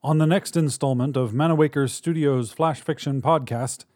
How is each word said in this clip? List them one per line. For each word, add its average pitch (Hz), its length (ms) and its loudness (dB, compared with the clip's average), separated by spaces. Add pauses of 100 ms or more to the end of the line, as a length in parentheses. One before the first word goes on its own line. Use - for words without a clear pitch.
On 156 160 0
the 156 100 4
next 185 280 0
installment 135 600 0
of 120 140 -2
Manawaker 147 580 2
Studios' 143 640 -2
Flash 160 300 -2
Fiction 139 400 -4
Podcast 135 640 -2 (100)